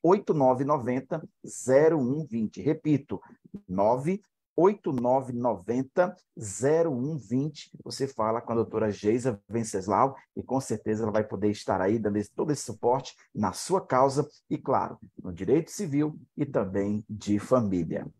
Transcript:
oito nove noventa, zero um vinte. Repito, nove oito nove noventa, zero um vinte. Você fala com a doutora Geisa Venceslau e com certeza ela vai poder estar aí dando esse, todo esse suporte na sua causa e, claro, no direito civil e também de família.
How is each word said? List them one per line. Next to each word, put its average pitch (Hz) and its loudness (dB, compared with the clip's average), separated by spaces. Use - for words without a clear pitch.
oito 190 4
nove 131 4
noventa, 131 -2
zero 151 4
um 139 -2
vinte. 110 -6
Repito, 151 -2
nove 127 0
oito 185 2
nove 127 0
noventa, 123 -2
zero 147 0
um 139 -4
vinte. 131 -4
Você 131 -4
fala 113 -2
com - -8
a 117 0
doutora 110 0
Geisa 110 0
Venceslau 104 0
e 95 -8
com 127 -2
certeza 107 -4
ela 110 0
vai 107 2
poder 104 -2
estar 101 -2
aí 104 2
dando 104 -2
esse, 104 -4
todo - -4
esse 139 -2
suporte 123 -2
na 104 -2
sua 185 -2
causa 135 2
e, - -2
claro, 110 -2
no 92 -8
direito 110 0
civil 151 -2
e 147 -2
também 104 -2
de 104 -2
família. 90 0